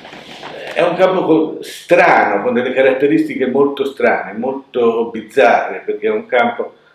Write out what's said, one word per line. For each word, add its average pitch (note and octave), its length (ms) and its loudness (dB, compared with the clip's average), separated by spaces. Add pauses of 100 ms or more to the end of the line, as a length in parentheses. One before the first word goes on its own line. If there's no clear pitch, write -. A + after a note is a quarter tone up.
(760)
è - 80 0
un E3+ 140 0
campo F#3 280 2
co-, - 380 0
strano, D3 800 2
con B2 100 -2
delle B2 200 -2
caratteristiche C3 760 2
molto C#3 380 0
strane, G2+ 520 -2
molto A#2 720 -2
bizzarre, A2 800 0
perché G#2+ 240 -4
è - 20 0
un A2 160 -4
campo A#2+ 480 -2 (200)